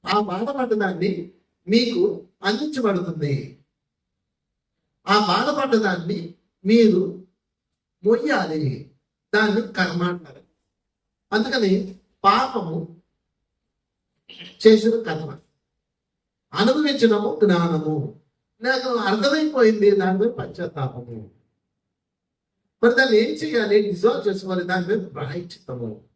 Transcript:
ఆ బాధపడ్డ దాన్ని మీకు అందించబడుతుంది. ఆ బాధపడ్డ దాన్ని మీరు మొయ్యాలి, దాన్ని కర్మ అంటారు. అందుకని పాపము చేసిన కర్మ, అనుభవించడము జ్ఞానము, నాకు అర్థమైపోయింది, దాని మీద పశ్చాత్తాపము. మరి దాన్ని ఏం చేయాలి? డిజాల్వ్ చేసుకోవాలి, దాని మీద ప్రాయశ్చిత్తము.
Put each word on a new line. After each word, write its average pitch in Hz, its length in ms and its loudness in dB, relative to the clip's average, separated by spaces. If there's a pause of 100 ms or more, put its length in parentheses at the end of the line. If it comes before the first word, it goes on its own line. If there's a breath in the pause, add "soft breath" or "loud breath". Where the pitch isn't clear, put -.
ఆ - 140 0
బాధపడ్డ 226 540 -4
దాన్ని 185 560 -4 (380)
మీకు 208 560 0 (200)
అందించబడుతుంది. 196 1120 -4 (1500)
ఆ 202 100 4
బాధపడ్డ 254 560 0
దాన్ని 170 600 -2 (320)
మీరు 196 600 4 (800)
మొయ్యాలి, 190 840 -2 (440)
దాన్ని 214 280 2
కర్మ 175 400 -4
అంటారు. 175 380 -6 (920)
అందుకని 214 680 0 (240)
పాపము 196 720 0 (1700)
చేసిన 220 360 6
కర్మ, 156 360 -8 (1160)
అనుభవించడము 226 880 2
జ్ఞానము, 156 760 0 (420)
నాకు 254 260 -2
అర్థమైపోయింది, 226 1000 2
దాని 190 280 0
మీద 233 120 0
పశ్చాత్తాపము. 123 1000 -10 (1500)
మరి 233 100 6
దాన్ని 254 220 4
ఏం 247 180 2
చేయాలి? 214 480 0
డిజాల్వ్ 202 460 0
చేసుకోవాలి, 185 360 -4
దాని 180 220 -2
మీద 190 260 -4
ప్రాయశ్చిత్తము. 131 920 -12 (100)